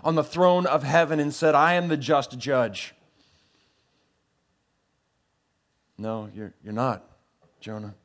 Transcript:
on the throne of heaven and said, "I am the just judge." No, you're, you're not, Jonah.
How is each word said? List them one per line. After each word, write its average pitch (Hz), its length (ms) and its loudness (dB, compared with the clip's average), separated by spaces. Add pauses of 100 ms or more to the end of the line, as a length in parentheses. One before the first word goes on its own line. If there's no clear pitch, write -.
on 160 120 0
the 147 100 2
throne 180 400 4
of 139 180 0
heaven 156 380 2
and 147 120 -2
said, 156 220 2
"I 160 200 4
am 175 120 0
the 156 80 0
just 135 420 -2
judge." 123 560 -2 (3000)
No, 107 360 -8
you're, 104 280 -14
you're 107 120 -14
not, 113 360 -4 (520)
Jonah. 107 440 -12